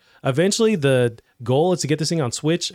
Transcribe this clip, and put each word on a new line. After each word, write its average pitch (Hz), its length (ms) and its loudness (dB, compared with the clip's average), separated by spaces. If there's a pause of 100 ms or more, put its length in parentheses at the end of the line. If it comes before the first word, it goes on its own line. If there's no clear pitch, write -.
(220)
Eventually, 196 540 2
the 127 420 2 (240)
goal 139 300 2
is 170 80 -2
to 143 60 -4
get 156 120 0
this 160 120 -4
thing 165 100 -2
on 120 100 -2
Switch, - 440 -2